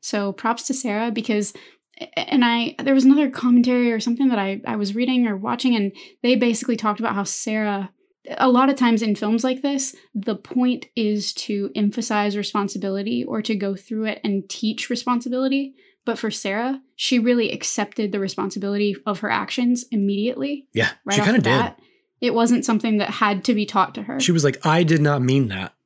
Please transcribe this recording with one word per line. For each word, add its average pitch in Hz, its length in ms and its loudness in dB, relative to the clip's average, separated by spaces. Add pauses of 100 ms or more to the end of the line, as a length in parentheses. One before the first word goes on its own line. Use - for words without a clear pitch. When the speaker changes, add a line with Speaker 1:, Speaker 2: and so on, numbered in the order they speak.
Speaker 1:
So 202 320 -4
props 233 360 -2
to 262 60 -2
Sarah 226 360 -2
because, 214 420 -2 (640)
and - 280 2
I, 233 380 0
there 269 120 2
was 262 100 4
another 277 260 8
commentary 247 600 4
or 226 80 -2
something 240 280 0
that 240 100 2
I, 196 280 -2
I 220 100 -4
was 202 180 -2
reading 247 340 2
or 202 80 -2
watching, 240 400 0
and 202 160 0 (300)
they 247 120 4
basically 233 420 0
talked 214 240 -2
about 208 140 -2
how 202 100 -2
Sarah, 208 680 -4 (460)
a 254 100 4
lot 254 220 6
of 269 60 2
times 254 260 2
in 214 120 2
films 220 300 -2
like 254 160 -2
this, 277 340 -4 (200)
the 220 220 -4
point - 500 -2 (100)
is 208 380 -2
to 202 420 -4
emphasize 208 600 0
responsibility 202 840 -4
or 220 200 -4
to 220 120 -2
go 196 220 -2
through 220 300 -6
it 214 180 -6
and 196 240 -2
teach - 400 -6
responsibility. 254 880 -2 (320)
But 233 120 -2
for 220 120 -4
Sarah, 233 500 -4 (160)
she - 220 0
really 233 340 2
accepted 202 580 -4
the 202 100 -2
responsibility 202 840 -2
of 202 160 -4
her 214 100 -4
actions 240 600 0
immediately. 240 840 -2
Speaker 2:
Yeah, 113 200 0 (120)
Speaker 1:
Right 202 120 0
Speaker 2:
she 208 40 4
Speaker 1:
off 208 60 2
Speaker 2:
kinda 226 160 4
Speaker 1:
the - 80 0
Speaker 2:
did. - 80 -
Speaker 1:
bat. - 200 -4 (440)
It 240 100 0
wasn't 233 320 2
something 220 340 0
that 202 120 -2
had 208 340 0
to 247 100 2
be 208 120 0
taught - 300 0
to 214 80 -10
her. - 140 -8
Speaker 2:
She 214 140 2
was 165 120 4
like, 135 200 0
"I 160 200 4
did 156 180 4
not 147 180 2
mean 127 280 2
that. 95 260 -6 (120)